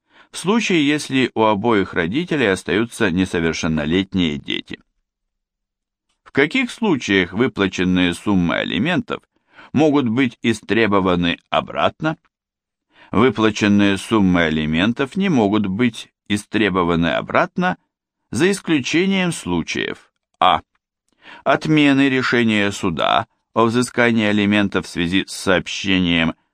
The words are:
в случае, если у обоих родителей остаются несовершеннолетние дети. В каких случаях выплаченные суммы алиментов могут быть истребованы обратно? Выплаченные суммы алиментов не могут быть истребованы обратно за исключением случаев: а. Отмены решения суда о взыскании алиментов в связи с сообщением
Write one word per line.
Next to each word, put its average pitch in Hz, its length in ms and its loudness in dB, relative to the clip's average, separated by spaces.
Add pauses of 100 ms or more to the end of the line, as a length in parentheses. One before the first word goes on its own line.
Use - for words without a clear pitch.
(320)
в - 60 -16
случае, 185 480 0
если 139 480 0
у 110 100 0
обоих 107 500 0
родителей 120 560 0
остаются 98 600 -2
несовершеннолетние 82 1300 -2
дети. - 420 -10 (1400)
В - 80 -20
каких 247 400 0
случаях 104 600 0
выплаченные 92 840 0
суммы 87 420 0
алиментов 80 640 -4 (500)
могут 143 360 2
быть 123 340 -2
истребованы 98 960 0 (120)
обратно? 78 640 -2 (960)
Выплаченные 104 840 2
суммы 92 460 2
алиментов 82 720 -2
не 196 120 0
могут 107 380 2
быть 117 420 -2 (180)
истребованы 90 880 0
обратно 151 640 -2 (520)
за 151 200 2
исключением 180 800 -2
случаев: - 800 -6 (280)
а. 87 200 4 (840)
Отмены 143 640 2
решения 117 640 0
суда 73 560 0 (260)
о 113 100 2
взыскании 117 640 0
алиментов 104 600 0
в - 20 -16
связи 87 380 -2
с - 60 -16
сообщением 87 1040 0 (200)